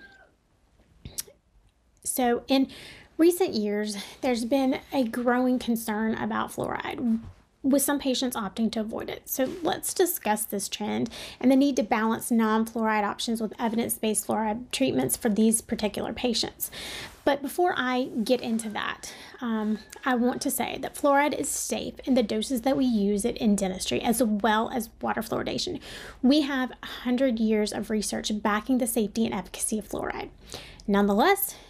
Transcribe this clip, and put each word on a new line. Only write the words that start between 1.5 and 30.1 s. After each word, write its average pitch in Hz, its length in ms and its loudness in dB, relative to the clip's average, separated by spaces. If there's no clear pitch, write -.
So 240 440 0
in 269 200 4
recent 349 380 4
years, 208 420 0
there's 247 220 0
been 269 360 2
a 277 120 2
growing 247 560 2
concern 220 560 0
about 220 340 -2
fluoride, - 720 -2
with 277 220 4
some 285 160 0
patients 254 360 -2
opting 214 360 -2
to 226 80 -4
avoid 220 280 -6
it. - 220 -10
So 262 180 0
let's - 320 -2
discuss 226 500 0
this 196 240 -4
trend 214 440 -2
and 254 120 6
the 269 40 8
need 277 200 4
to 262 80 2
balance 226 480 0
non-fluoride 220 720 2
options 220 360 -2
with 214 200 -4
evidence-based 220 680 -2
fluoride 220 460 -2
treatments 262 440 0
for - 140 0
these 220 320 4
particular - 500 -4
patients. - 600 -4
But 277 200 2
before 359 340 0
I 254 320 0
get 240 180 2
into 226 280 -2
that, - 440 -6
um, 214 380 -2
I 254 120 2
want 240 260 0
to 285 80 -2
say - 320 -2
that - 140 -8
fluoride 285 420 4
is - 120 -4
safe - 440 -4
in 262 100 2
the 254 80 4
doses 220 380 -2
that 269 140 2
we 269 100 2
use 208 400 2
it 240 120 -2
in 208 180 4
dentistry, 190 460 -2
as 240 220 2
well 214 480 2
as 233 180 -4
water 226 220 -2
fluoridation. - 580 -4
We 285 180 6
have 262 300 -2
a - 60 -12
hundred 247 520 0
years 214 320 2
of 220 200 -6
research 220 400 -2
backing 220 380 2
the 254 80 0
safety 226 360 0
and 214 120 0
efficacy - 420 -4
of 202 100 -8
fluoride. - 420 -6